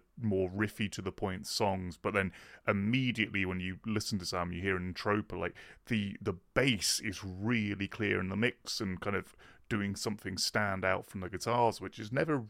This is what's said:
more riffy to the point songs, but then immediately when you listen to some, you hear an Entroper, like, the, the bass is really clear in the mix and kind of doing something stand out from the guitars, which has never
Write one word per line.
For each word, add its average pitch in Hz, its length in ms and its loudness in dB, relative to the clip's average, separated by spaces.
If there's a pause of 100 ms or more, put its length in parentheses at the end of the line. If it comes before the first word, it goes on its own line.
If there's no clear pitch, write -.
(220)
more 95 280 4
riffy 104 420 0
to - 100 -6
the 92 100 -2
point 95 360 -4
songs, 95 500 0
but 98 160 0
then 95 180 4 (340)
immediately 107 800 2
when 92 140 0
you 90 260 -6
listen 107 340 0
to 90 60 -6
some, 87 280 -2
you 87 80 -4
hear 95 160 2
an 90 160 -2
Entroper, 104 440 0
like, 90 180 -2 (320)
the, 104 340 0
the 101 140 -2 (180)
bass 127 500 2
is 104 200 -6
really 101 640 -2
clear 98 340 2
in 92 80 -2
the 98 80 -2
mix - 420 -2
and 95 220 -4
kind 101 160 -2
of - 180 -8 (340)
doing 101 260 0
something 104 420 -4
stand 98 480 0
out 92 220 2
from 95 140 -8
the 90 80 -6
guitars, 113 520 2
which 95 160 -8
has 110 140 -8
never 143 380 2